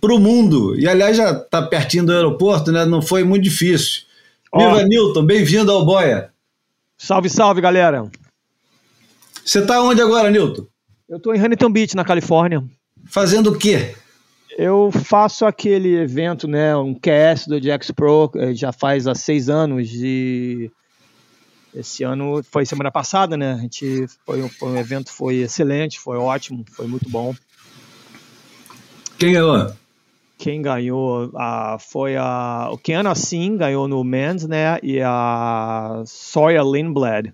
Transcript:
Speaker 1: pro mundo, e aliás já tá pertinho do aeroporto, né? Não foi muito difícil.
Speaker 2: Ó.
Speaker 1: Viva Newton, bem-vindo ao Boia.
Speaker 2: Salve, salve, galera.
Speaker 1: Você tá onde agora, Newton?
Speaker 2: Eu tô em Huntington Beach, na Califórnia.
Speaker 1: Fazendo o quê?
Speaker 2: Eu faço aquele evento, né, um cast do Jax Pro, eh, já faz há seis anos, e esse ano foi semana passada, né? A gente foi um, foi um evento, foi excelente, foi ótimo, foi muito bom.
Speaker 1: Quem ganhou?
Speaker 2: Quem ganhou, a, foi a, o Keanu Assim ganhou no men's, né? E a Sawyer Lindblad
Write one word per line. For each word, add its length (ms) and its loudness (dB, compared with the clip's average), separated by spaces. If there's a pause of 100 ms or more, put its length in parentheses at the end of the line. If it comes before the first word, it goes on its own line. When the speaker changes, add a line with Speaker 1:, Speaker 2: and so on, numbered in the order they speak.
Speaker 1:
pro 160 4
mundo, 600 4
e 80 2
aliás 300 4
já 180 2
tá 280 -4
pertinho 420 -2
do 80 2
aeroporto, 580 2
né? 140 2
Não 160 2
foi 240 0
muito 200 2
difícil. 580 0 (500)
Speaker 2:
Ó. 60 2
Speaker 1:
Viva 280 6
Newton, 380 2
bem-vindo 480 4
ao 100 2
Boia. 480 2 (680)
Speaker 2:
Salve, 320 0
salve, 320 4
galera. 440 2 (1400)
Speaker 1:
Você 220 0
tá 160 2
onde 220 4
agora, 280 4
Newton? 360 0 (420)
Speaker 2:
Eu 100 -12
tô 140 -4
em 100 2
Huntington 280 2
Beach, 260 0
na 80 -2
Califórnia. 580 0 (440)
Speaker 1:
Fazendo 440 2
o 60 -2
quê? 380 0 (640)
Speaker 2:
Eu 340 2
faço 540 2
aquele 500 0
evento, 500 -4
né, 300 0
um 180 -2
cast 540 2
do 140 -2
Jax 300 -4
Pro, 420 4
eh, 180 -2
já 200 -4
faz 340 -2
há 80 0
seis 340 -2
anos, 460 0
e 760 -6 (1040)
esse 280 -12
ano 400 -4
foi 240 -2
semana 240 -6
passada, 480 -2
né? 160 -4
A 80 -8
gente 440 -6 (200)
foi 160 -6
um, 80 -8
foi 180 -10
um 80 -4
evento, 340 -8
foi 260 -4
excelente, 600 -4
foi 200 -10
ótimo, 440 -8 (100)
foi 140 -14
muito 220 -8
bom. 260 -8 (1800)
Speaker 1:
Quem 160 2
ganhou? 360 2 (680)
Speaker 2:
Quem 240 -6
ganhou, 760 -4
a, 420 -6
foi 380 -8
a, 560 -6
o 60 -12
Keanu 320 -2
Assim 440 -4
ganhou 320 -2
no 160 -4
men's, 440 -4
né? 360 -2
E 160 -4
a 1080 -4
Sawyer 580 2
Lindblad 680 -2